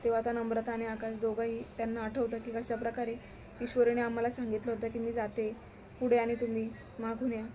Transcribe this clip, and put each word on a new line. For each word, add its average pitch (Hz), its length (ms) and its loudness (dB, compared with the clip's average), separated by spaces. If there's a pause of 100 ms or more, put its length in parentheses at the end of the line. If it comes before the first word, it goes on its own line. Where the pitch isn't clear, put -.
तेव्हा 226 160 4
आता 233 120 0
नम्रता 226 400 0
आणि 226 140 -2
आकाश 220 360 -4
दोघंही, 226 400 0 (160)
त्यांना 226 240 -2
आठवतं 226 360 0
की 226 140 -6
कशाप्रकारे 233 640 -2 (460)
ईश्वरीने 240 400 6
आम्हाला 233 280 2
सांगितलं 233 440 -2
होतं 220 160 -2
की, 226 100 -4
"मी 233 120 0
जाते 220 440 0 (440)
पुढे 247 180 8
आणि 233 180 4
तुम्ही 226 340 0 (300)
मागून 226 340 0
या." 220 220 -4